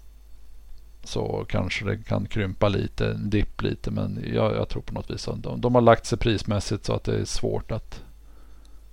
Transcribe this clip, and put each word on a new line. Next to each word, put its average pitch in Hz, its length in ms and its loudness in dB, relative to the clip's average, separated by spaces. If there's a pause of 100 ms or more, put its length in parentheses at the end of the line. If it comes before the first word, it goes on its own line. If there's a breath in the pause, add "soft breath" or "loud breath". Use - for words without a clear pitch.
(1040)
så - 440 -2
kanske 98 360 0
det 101 120 0
kan 104 300 -2
krympa 104 420 2
lite, 110 420 0
en 110 200 -2
dipp 101 320 2
lite, 104 280 0
men 104 340 -2 (100)
jag, 107 220 2
jag 107 120 0
tror - 140 -4
på - 120 -6
något 101 160 -6
vis 110 180 -6
att 110 140 -4
de, 120 180 -4
de 123 140 4
har 123 80 8
lagt 117 240 8
sig 110 120 0
prismässigt 104 640 2
så 110 80 0
att 107 120 -2
det 107 160 2
är 101 40 0
svårt - 480 0
att, - 300 -6 (920 soft breath)